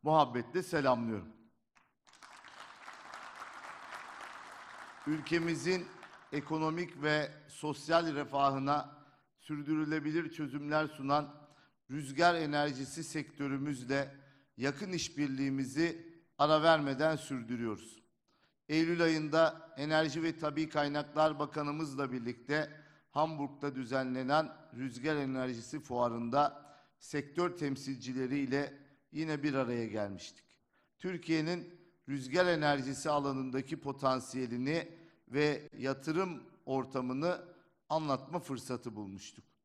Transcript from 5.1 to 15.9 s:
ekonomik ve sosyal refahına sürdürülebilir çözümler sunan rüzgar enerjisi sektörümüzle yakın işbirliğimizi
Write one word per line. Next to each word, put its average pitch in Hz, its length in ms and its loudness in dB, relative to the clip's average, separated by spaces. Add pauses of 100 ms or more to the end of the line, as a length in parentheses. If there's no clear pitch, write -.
ekonomik 156 720 -2
ve 151 280 2 (160)
sosyal 160 680 2
refahına 139 840 2 (420)
sürdürülebilir 156 920 -2
çözümler 147 560 0
sunan 143 600 -2 (440)
rüzgar 151 440 4
enerjisi 147 680 -2
sektörümüzle 139 1120 -2 (420)
yakın 143 340 -2
işbirliğimizi 139 1160 -2 (300)